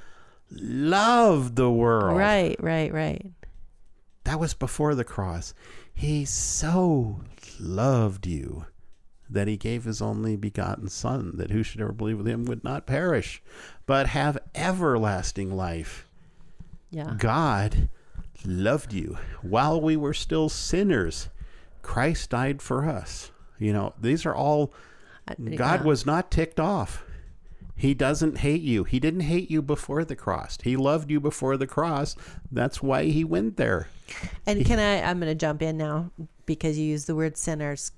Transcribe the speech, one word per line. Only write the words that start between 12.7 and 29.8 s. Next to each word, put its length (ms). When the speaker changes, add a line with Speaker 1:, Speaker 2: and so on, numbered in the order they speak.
Speaker 1:
perish, 560
but 220
have 300
everlasting 1000
life. 520
Speaker 2:
Yeah. 260
Speaker 1:
God 720
loved 480
you. 240
While 400
we 160
were 160
still 360
sinners, 800
Christ 480
died 320
for 260
us. 440
You 160
know, 260
these 260
are 100
all, 360
Speaker 2:
I, 80
Speaker 1:
God 460
Speaker 2:
yeah. 60
Speaker 1:
was 180
not 240
ticked 300
off. 440
He 160
doesn't 440
hate 240
you. 240
He 140
didn't 220
hate 300
you 100
before 440